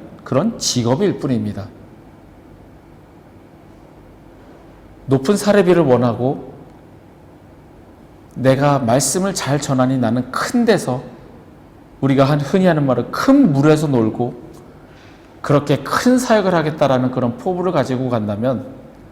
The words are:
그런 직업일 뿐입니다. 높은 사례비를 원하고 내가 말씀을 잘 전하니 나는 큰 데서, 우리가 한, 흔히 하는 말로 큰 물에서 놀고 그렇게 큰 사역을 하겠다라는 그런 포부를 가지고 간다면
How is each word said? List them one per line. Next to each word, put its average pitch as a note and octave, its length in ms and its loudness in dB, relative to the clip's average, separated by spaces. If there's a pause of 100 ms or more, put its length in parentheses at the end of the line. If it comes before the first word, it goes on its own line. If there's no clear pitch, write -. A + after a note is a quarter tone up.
(240)
그런 F3+ 340 -2
직업일 C3 600 -2
뿐입니다. G#2 480 -6 (3500)
높은 C3+ 300 2
사례비를 F#3 460 4
원하고 B2 680 0 (1800)
내가 C3+ 440 2
말씀을 D3+ 540 0
잘 C#3+ 260 -2
전하니 C3 380 0
나는 A#2+ 340 -2
큰 - 340 -2
데서, C#3+ 380 0 (1000)
우리가 C3+ 240 4
한, D3 140 2
흔히 F#3 280 0
하는 D#3 180 2
말로 A#2+ 240 0
큰 C4+ 440 4
물에서 D3+ 340 4
놀고 A#2+ 460 0 (1080)
그렇게 C#3+ 360 0
큰 - 420 0
사역을 G#3+ 340 2
하겠다라는 C#3+ 580 0
그런 B2 260 -2
포부를 F3+ 340 -4
가지고 C3 380 -2
간다면 A2 580 -4 (440)